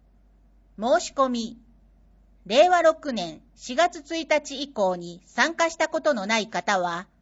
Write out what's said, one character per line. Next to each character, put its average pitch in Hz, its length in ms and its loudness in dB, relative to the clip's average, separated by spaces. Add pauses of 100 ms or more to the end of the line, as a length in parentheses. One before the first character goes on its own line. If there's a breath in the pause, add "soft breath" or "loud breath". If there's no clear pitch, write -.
(800)
申 262 220 2
し - 120 -12
込 269 160 2
み。 233 300 -6 (880)
令 262 220 6
和 359 140 4
六 320 300 2
年 170 280 -8 (140)
四 - 220 -12
月 349 240 0
一 330 260 -8
日 294 360 -2
以 285 100 -12
降 190 240 0
に 175 300 -14
参 294 280 -2
加 330 160 2
し 330 60 -14
た 311 120 0
こ 311 120 -4
と 294 120 0
の 208 140 -4
な 226 120 0
い 214 100 -4
方 196 320 -2
は、 175 260 -6 (160)